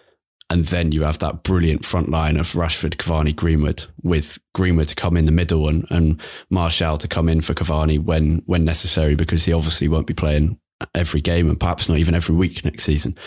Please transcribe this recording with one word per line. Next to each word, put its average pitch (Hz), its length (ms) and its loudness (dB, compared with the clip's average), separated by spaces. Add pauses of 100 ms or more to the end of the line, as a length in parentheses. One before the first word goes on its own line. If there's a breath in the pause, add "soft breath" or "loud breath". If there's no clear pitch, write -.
(500 soft breath)
And 85 160 2
then 85 260 0
you 78 120 0
have 76 160 0
that 82 240 -6
brilliant 85 420 2
front - 240 0
line 78 280 0
of 82 100 0
Rashford, 82 480 -2
Cavani, 76 400 0
Greenwood, 76 500 0 (160)
with 80 380 0 (140)
Greenwood 85 340 2
to - 80 -4
come 87 200 -2
in 82 100 4
the 78 60 4
middle 80 360 2
and, 80 220 0
and 80 320 2 (280 loud breath)
Martial 82 480 0
to 78 100 -4
come 82 220 0
in 80 120 2
for 80 120 -2
Cavani 78 460 0
when, 80 460 0
when 85 200 0
necessary, 78 500 0
because 80 300 0
he 82 80 2
obviously 78 340 0
won't 76 200 0
be 76 60 -6
playing 76 460 0 (360)
every 82 260 0
game 85 280 2
and 78 100 0
perhaps - 300 -2
not 80 80 2
even 82 180 2
every 82 200 0
week 87 280 -2
next - 200 -4
season. - 320 0 (120)